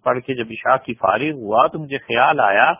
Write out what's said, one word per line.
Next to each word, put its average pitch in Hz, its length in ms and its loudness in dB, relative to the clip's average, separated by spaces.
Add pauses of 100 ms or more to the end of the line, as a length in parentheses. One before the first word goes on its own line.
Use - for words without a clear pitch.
پڑھ 123 180 -2
کے 131 140 -6
جب 113 180 -8
عشاء 123 320 0
کی 117 160 -8
فارغ 127 400 -2
ہوا 110 260 2
تو 165 120 -6
مجھے 139 220 -8
خیال 135 420 0
آیا 110 380 4